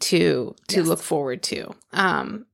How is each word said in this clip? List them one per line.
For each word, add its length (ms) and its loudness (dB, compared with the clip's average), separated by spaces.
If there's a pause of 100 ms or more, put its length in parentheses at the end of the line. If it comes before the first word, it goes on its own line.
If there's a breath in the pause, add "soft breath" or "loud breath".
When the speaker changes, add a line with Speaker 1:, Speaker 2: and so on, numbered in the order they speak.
Speaker 1:
to, 540 2 (140)
to 80 2
Speaker 2:
Yes. 100 4
Speaker 1:
look 140 2
forward 420 -2
to. 300 -6 (200)
Um, 600 0